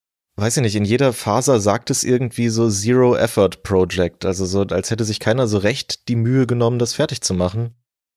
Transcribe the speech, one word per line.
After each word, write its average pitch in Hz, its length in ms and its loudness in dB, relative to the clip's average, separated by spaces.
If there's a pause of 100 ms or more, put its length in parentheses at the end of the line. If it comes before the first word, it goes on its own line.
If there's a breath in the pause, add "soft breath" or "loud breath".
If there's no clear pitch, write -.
(360)
weiß 107 220 -2
ich 135 60 0
nicht, 104 120 0
in 104 80 0
jeder 123 300 2
Faser 117 460 0
sagt 104 320 0
es 131 120 -2
irgendwie 120 460 0
so 113 220 2
Zero 123 440 2
Effort 98 460 0
Project, 90 640 0
also 92 220 -2
so, 98 140 0
als 92 280 -2
hätte 110 160 -2
sich 107 140 -4
keiner 123 260 0
so 104 140 0
recht - 500 -4
die 123 60 -2
Mühe 123 320 2
genommen, 120 320 0
das 120 160 -2
fertig 151 260 -4
zu - 140 -4
machen. 95 400 -2 (420)